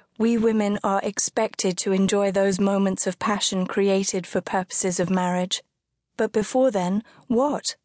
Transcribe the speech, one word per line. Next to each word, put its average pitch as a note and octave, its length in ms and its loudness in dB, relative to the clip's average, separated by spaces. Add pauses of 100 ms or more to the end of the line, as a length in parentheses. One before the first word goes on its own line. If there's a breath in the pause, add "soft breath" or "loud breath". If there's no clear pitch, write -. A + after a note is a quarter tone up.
(180 loud breath)
we A#3 200 2
women G#3+ 460 2
are G3 180 2
expected - 760 -2
to G3 160 0
enjoy G3 380 2
those G3 280 2
moments G3 480 0
of F#3 100 -4
passion G3 480 -2
created G3 640 0
for F#3 140 -4
purposes F#3 580 -2
of F3 100 0
marriage. F3+ 540 -2 (540)
But A3 160 -2
before B3+ 360 2
then, F#3+ 320 -2 (260 loud breath)
what? B3+ 580 0